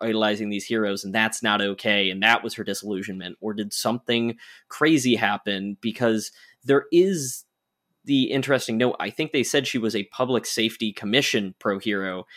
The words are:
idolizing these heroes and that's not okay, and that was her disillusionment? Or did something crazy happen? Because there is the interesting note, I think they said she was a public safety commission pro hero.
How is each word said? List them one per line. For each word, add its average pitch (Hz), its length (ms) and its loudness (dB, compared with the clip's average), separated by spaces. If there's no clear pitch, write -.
idolizing 107 460 0
these 101 160 -4
heroes 104 400 -2
and 98 100 -8
that's 110 280 0
not 104 180 2
okay, 101 500 0
and 95 120 -6
that 113 200 4
was 110 120 -8
her 110 100 -8
disillusionment? 95 760 -8
Or 107 140 -4
did 104 200 -6
something 117 640 -2
crazy 135 480 4
happen? 101 640 -2
Because 110 500 0
there 139 260 4
is 170 540 2
the 135 240 4
interesting 131 480 0
note, 123 220 2
I 101 100 -4
think 156 220 -4
they 135 100 4
said 135 240 0
she 131 120 -2
was 110 180 -2
a 101 80 -2
public 127 420 0
safety 110 460 -2
commission 107 640 0
pro 101 220 -2
hero. 95 460 -4